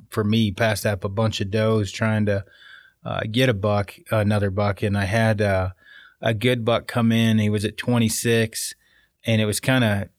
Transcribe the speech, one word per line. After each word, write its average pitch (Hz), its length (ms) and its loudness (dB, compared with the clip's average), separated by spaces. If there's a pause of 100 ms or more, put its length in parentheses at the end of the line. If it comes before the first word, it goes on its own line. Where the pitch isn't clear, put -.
for 110 140 -2
me, 107 280 2
passed 107 340 0
up 101 180 -2
a 104 60 -4
bunch 107 320 -2
of 98 100 -6
does 110 400 0
trying 110 360 0
to, 98 180 -2 (600)
uh, 104 240 -6
get 127 200 2
a 123 40 4
buck, 101 420 -2 (160)
another 104 380 2
buck. 101 320 -2
And 101 160 0
I 101 80 0
had, 110 360 2
uh, 95 300 0 (500)
a 117 120 0
good 120 300 0
buck 117 240 0
come 117 240 2
in. 113 260 2
He 107 120 2
was 104 160 -2
at 104 120 -6
twenty-six, 113 1000 -2 (500)
and 110 160 2
it 110 40 0
was 104 140 -2
kinda, 110 480 0 (120)